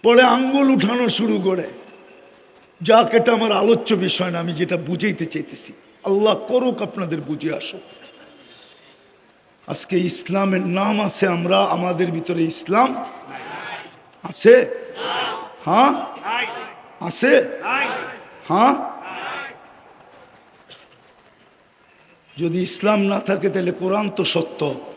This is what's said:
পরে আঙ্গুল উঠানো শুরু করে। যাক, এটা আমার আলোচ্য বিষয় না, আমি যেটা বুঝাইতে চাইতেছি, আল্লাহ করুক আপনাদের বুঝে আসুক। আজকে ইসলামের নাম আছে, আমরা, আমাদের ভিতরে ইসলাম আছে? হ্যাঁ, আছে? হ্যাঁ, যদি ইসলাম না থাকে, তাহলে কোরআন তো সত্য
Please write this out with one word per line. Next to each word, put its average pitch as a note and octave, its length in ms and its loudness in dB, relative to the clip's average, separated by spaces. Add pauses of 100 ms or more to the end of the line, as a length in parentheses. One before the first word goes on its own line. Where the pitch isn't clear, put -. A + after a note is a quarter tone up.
পরে A#3+ 200 8
আঙ্গুল C4 480 4
উঠানো A#3+ 380 2
শুরু G#3 360 0
করে। F3+ 240 0 (1120)
যাক, A3+ 320 4
এটা A#3 180 4
আমার A3 200 0
আলোচ্য G#3 420 2
বিষয় F3+ 360 -2
না, E3+ 100 -4
আমি E3+ 120 -6
যেটা E3+ 240 -2
বুঝাইতে E3+ 500 -4
চাইতেছি, - 460 -12 (320)
আল্লাহ G3+ 300 2
করুক B3 480 -2
আপনাদের E3 380 -6
বুঝে D3 340 -6
আসুক। - 260 -10 (1900)
আজকে D#3+ 320 -4
ইসলামের F#3+ 680 -2
নাম G3+ 340 0
আছে, G3 280 0
আমরা, F3+ 360 2
আমাদের F3 460 0
ভিতরে E3 320 -2
ইসলাম G#3 640 0 (1160)
আছে? - 600 4 (840)
হ্যাঁ, A3 300 4 (1040)
আছে? B3 440 4 (1040)
হ্যাঁ, A3 260 4 (3750)
যদি E3+ 240 0
ইসলাম G#3 380 0
না G3 200 0
থাকে, F#3+ 300 0
তাহলে F3+ 220 -2
কোরআন F#3+ 380 -2
তো F#3 140 -2
সত্য D3+ 500 -2 (220)